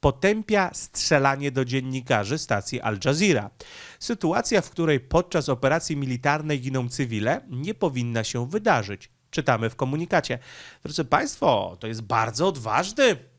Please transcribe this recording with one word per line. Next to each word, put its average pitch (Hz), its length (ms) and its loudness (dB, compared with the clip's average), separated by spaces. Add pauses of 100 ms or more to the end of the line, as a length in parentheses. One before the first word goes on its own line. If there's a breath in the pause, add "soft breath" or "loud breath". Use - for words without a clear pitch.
potępia 202 720 2
strzelanie 139 760 0
do 131 140 0
dziennikarzy 127 720 -2
stacji 113 420 -4
Al 107 240 -2
Jazeera. 139 460 2 (480 loud breath)
Sytuacja, 208 640 0
w - 100 -8
której 156 300 2
podczas 160 480 0
operacji 143 480 0
militarnej 143 640 -2
giną 131 280 -2
cywile, 117 600 -2
nie 156 260 -6
powinna 120 500 -2
się 123 240 -4
wydarzyć. 151 600 0 (200)
Czytamy 113 400 2
w - 60 -20
komunikacie. 151 640 0 (440 loud breath)
Drodzy 151 220 -4
państwo, 110 760 2
to 113 60 -10
jest 113 160 -6
bardzo 113 460 0
odważny 175 680 2 (220)